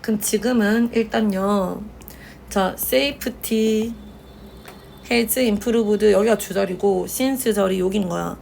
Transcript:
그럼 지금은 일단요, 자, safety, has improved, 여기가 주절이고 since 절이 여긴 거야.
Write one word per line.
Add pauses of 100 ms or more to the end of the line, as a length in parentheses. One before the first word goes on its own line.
그럼
지금은
일단요, (680)
자,
safety, (1120)
has
improved,
여기가
주절이고
since
절이
여긴
거야.